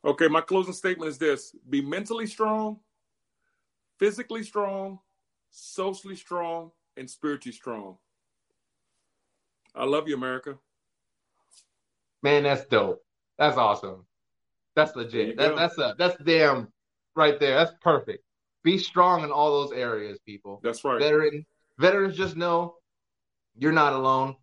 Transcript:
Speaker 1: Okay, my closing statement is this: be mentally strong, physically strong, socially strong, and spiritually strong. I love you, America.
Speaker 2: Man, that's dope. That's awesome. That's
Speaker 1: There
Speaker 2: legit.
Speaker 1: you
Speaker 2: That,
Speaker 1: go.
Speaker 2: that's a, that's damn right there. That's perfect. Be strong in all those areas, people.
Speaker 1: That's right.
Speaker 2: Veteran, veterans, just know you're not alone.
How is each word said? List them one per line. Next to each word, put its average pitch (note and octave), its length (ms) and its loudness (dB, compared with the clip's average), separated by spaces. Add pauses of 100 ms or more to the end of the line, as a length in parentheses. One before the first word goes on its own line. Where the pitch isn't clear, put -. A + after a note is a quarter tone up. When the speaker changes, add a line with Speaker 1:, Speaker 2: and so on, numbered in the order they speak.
Speaker 1:
Okay, D3 240 2
my D#3+ 120 4
closing F#3 320 -2
statement F3 360 -4
is C#3 100 -8
this: D3+ 360 -2 (140)
be C#3 120 0
mentally G#3 460 -6
strong, G#3+ 540 -4 (1160)
physically G#3+ 440 -2
strong, G3 560 -6 (520)
socially F#3+ 640 -10
strong, E3 560 -8 (240)
and C3 120 -16
spiritually C#3 460 -8
strong. G2+ 440 -14 (1800)
I B2 80 -4
love D3+ 240 0
you, C#3+ 80 -4
America. B2+ 420 -8 (1600)
Speaker 2:
Man, C#3+ 220 4
that's C#3 220 0
dope. G2 380 0 (340)
That's C#3+ 180 2
awesome. G2+ 500 -2 (680)
That's D3+ 200 2
Speaker 1:
There A#2+ 100 -6
Speaker 2:
legit. A2+ 240 -2
Speaker 1:
you A2 80 -8
Speaker 2:
That, D3+ 140 2
Speaker 1:
go. D3 60 -4
Speaker 2:
that's E3+ 220 0
a, A#2 200 -2
that's F3 260 0
damn D3 480 4 (420)
right D3+ 240 4
there. C#3 180 4
That's E3 240 2
perfect. C#3 440 0 (400)
Be F#3 140 4
strong F3+ 440 2
in D3 80 -6
all D3 320 2
those C#3+ 140 -6
areas, G#2+ 500 -6
people. G2+ 380 -16
Speaker 1:
That's A#2 200 -4
right. B2+ 160 0
Speaker 2:
Veteran, D3+ 440 2 (340)
veterans, G3 380 4
just F3 200 -4
know E3+ 400 -2 (800)
you're D3 160 2
not D3 220 4
alone. C3+ 480 0